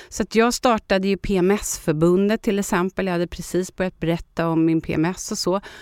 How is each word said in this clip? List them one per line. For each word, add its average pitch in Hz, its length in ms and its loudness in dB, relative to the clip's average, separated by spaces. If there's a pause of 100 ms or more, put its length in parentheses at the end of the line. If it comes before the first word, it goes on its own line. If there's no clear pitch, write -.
Så - 140 -8
att - 120 -6
jag 233 200 4
startade 196 540 0
ju 196 80 2
P 196 200 -2
M 180 140 4
S-förbundet 185 920 2
till 202 160 0
exempel. 190 480 -2
Jag 180 60 -2
hade 170 140 0
precis - 500 -6
börjat 185 240 -4
berätta 165 480 -2
om 165 160 2
min 160 160 2
P - 140 -6
M 156 100 2
S 185 280 -4
och 208 60 -6
så. 190 220 -2 (220)